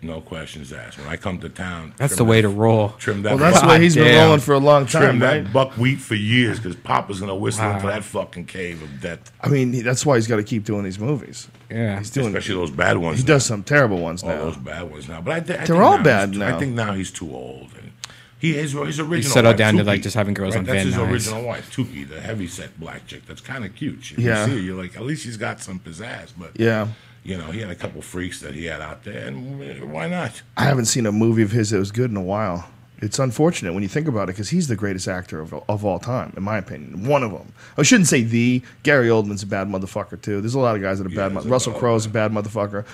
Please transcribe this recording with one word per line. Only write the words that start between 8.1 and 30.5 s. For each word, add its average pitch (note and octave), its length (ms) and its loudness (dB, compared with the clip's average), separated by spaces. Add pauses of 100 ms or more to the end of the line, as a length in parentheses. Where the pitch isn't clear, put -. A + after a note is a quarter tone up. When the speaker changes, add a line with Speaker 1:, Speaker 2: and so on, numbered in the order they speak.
Speaker 1:
cave F2 360 -10
of C#2+ 160 -16
death. - 320 -10 (100)
Speaker 3:
I - 60 -4
mean, B2+ 240 2
he, B2 100 -4
that's A#2+ 240 -2
why C#3+ 120 4
he's A2+ 100 0
gotta A2 160 0
keep G#2 220 -4
doing G#2 180 -4
these F#2+ 160 -8
movies. B2 480 -6 (240)
Speaker 2:
Yeah. G#2+ 280 -2
Speaker 3:
He's G#2 100 -10
doing, C3 180 -2
Speaker 1:
Especially F#2+ 280 -4
those E2+ 160 -2
bad F2+ 260 2
ones E2 220 -2
Speaker 3:
he B2+ 40 0
Speaker 1:
now. B2+ 120 -4
Speaker 3:
does C3+ 100 4
some G#2 180 -4
terrible B2 360 2
ones E2+ 220 -6
Speaker 1:
All D#2 80 -4
Speaker 3:
now. D#2+ 100 -2
Speaker 1:
those D2+ 180 -6
bad D#2 340 -10
ones D2 160 -16
now. E2 140 -12
But F#2 140 -4
I, E3+ 40 -4
th-, E3 120 -6
I - 140 -6
Speaker 3:
They're - 20 -4
Speaker 1:
think E3+ 120 4
Speaker 3:
all E4 200 8
Speaker 1:
now A3+ 40 2
Speaker 3:
bad G#2 280 4
Speaker 1:
he's, G2 80 -6
Speaker 3:
now. G2+ 140 0
Speaker 1:
I - 60 -4
think C3+ 160 -4
now G#2+ 180 -2
he's F#2+ 180 -6
too D#2+ 220 -12
old. B1+ 360 -14 (120)
And - 100 -18 (460)
he, D#3+ 160 0
his, D3 200 -4
his C#3+ 260 -4
original D#3+ 160 -2
Speaker 2:
He - 80 0
settled B2 300 8
Speaker 1:
wife, G#2 40 -2
Speaker 2:
down G#2+ 200 6
to, G#2 60 4
Speaker 1:
Tukey, G2+ 40 -2
Speaker 2:
like, G2+ 160 2
just G2+ 120 -4
having G#2 200 0
girls F#2+ 180 -2
Speaker 1:
right, F#2+ 60 -2
Speaker 2:
on F#2 60 -4
Speaker 1:
that's F#2+ 180 0
Speaker 2:
Van - 40 0
Speaker 1:
his F#2 80 0
Speaker 2:
Nuys. - 160 0
Speaker 1:
original A2 320 -2
wife, - 320 -10
Tukey, C#2+ 320 -6
the D#2 140 -16
heavyset F#2 580 -10
black C#2 280 -16
chick. C2+ 180 -18
That's E2 160 -18
kinda C3 280 -12
cute. - 420 -10
If - 80 -6
Speaker 3:
Yeah. A#2 260 2
Speaker 1:
you A#2 60 0
see C#3 60 -2
her, G2 60 -6
you're F#2 160 -8
like, F#2 160 -12
"At G#2+ 80 -12
least C3+ 200 -8
he's A2+ 140 -12
got G#2+ 260 -8
some F#2 160 -12
pizzazz." F2 580 -16
But E2+ 220 -16
Speaker 3:
Yeah. A2 280 0 (360)
Speaker 1:
you F#2 140 -10
know, D#2 120 -12
he G2+ 120 -8
had G2+ 100 -10
a F2 40 -12
couple - 280 -12
freaks F2+ 380 -10
that D2 120 -12
he D#2 120 -10
had D2+ 160 -10
out D2+ 240 -14
there, - 200 -12
and C#3 680 -14
why D#3+ 180 -8
not? E3+ 340 -8 (140)